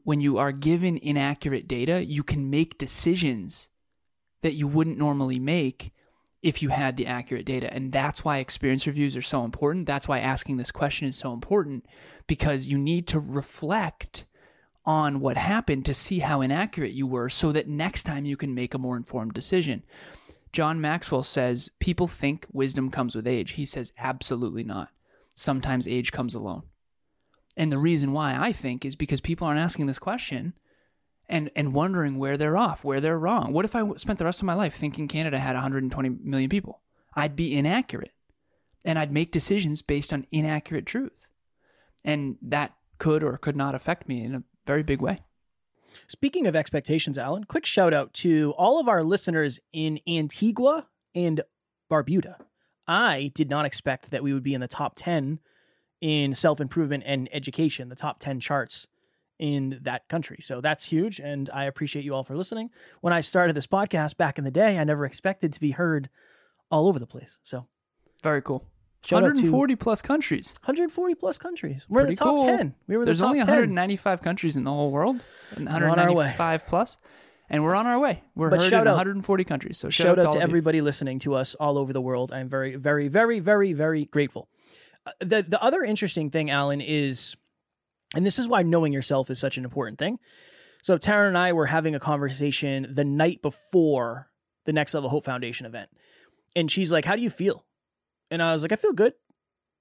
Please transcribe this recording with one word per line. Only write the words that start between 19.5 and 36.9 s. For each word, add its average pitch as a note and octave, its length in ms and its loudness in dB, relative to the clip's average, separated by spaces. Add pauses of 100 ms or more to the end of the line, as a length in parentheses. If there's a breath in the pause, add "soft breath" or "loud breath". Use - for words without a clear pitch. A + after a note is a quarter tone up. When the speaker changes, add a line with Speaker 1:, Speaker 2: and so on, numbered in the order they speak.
Speaker 1:
John D#3+ 300 0
Maxwell D3+ 400 -2
says, B2 560 -2
"People F3 300 0
think C#3+ 440 -4
wisdom C3+ 380 -2
comes B2 260 -4
with A2 120 -4
age." A#2+ 240 0
He C#3+ 140 -6
says, - 340 -8
"Absolutely B2 640 -4
not. G2 260 -8 (460 soft breath)
Sometimes C3 520 -2
age A#2+ 240 -2
comes B2 220 -6
alone." G#2 300 -8 (920)
And D#3 160 0
the C#3 60 0
reason C#3+ 340 2
why, C#3+ 240 0
I G3 160 0
think, B2+ 320 -6
is C#3 120 -8
because C#3+ 260 -4
people E3+ 240 -2
aren't D3+ 140 2
asking E3 260 -2
this C3+ 140 -4
question F3+ 540 -6 (760)
and, D3+ 260 -2
and C#3+ 200 0
wondering D#3 420 0
where C3+ 180 -2
they're D3+ 220 2
off, - 260 0
where C#3 160 0
they're D#3+ 200 0
wrong. F3 340 0
What F3+ 120 2
if A3 100 -4
I A#3 40 0
w-, G#3 200 -2
spent G#3+ 180 -4
the E3 80 -2
rest F3+ 160 -2
of G3 40 -2
my F3 100 0
life F#3+ 180 0
thinking D3+ 340 -4
Canada D#3 300 -2
had C3 180 -2
a C3 60 -2
hundred C3+ 220 -2
and C3 80 -2
twenty C3+ 180 -2
million C3+ 400 -2
people? - 320 -2 (320)